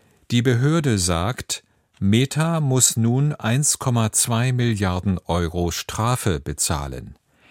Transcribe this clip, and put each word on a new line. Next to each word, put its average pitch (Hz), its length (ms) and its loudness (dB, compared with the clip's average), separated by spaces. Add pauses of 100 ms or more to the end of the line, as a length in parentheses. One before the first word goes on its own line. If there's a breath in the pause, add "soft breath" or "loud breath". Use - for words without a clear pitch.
(320 soft breath)
Die 120 100 4
Behörde 131 560 2
sagt, 90 680 -2 (360)
Meta 143 600 2
muss 131 340 2
nun 127 380 2
eins 123 440 0
Komma 117 360 0
zwei 123 400 0
Milliarden 98 720 0
Euro 87 440 0
Strafe 110 720 -2
bezahlen. 69 800 -6 (340 soft breath)